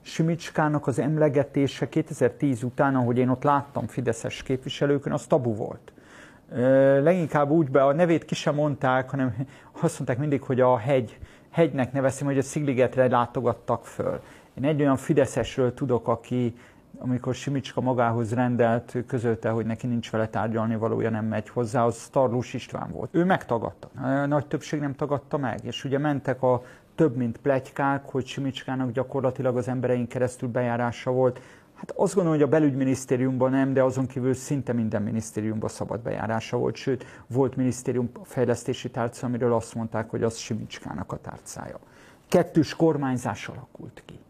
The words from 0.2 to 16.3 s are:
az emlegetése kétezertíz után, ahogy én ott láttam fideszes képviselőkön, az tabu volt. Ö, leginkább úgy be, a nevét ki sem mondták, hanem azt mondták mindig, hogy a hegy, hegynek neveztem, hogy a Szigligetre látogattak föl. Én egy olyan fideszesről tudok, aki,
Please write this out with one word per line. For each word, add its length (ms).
az 120
emlegetése 880
kétezertíz 720
után, 340
ahogy 220
én 100
ott 140
láttam 440
fideszes 560
képviselőkön, 720
az 140
tabu 280
volt. 380
Ö, 500
leginkább 480
úgy 200
be, 140
a 80
nevét 320
ki 100
sem 200
mondták, 560
hanem 360
azt 140
mondták 240
mindig, 240
hogy 180
a 180
hegy, 400
hegynek 420
neveztem, 340
hogy 120
a 40
Szigligetre 680
látogattak 760
föl. 340
Én 100
egy 160
olyan 160
fideszesről 760
tudok, 340
aki, 460